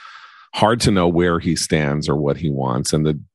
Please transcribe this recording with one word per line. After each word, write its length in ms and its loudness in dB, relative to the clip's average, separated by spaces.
Hard 280 2
to 100 2
know 160 4
where 320 2
he 160 -2
stands 520 -2
or 60 0
what 220 0
he 140 -4
wants. 420 -4
And 120 2
the, 140 0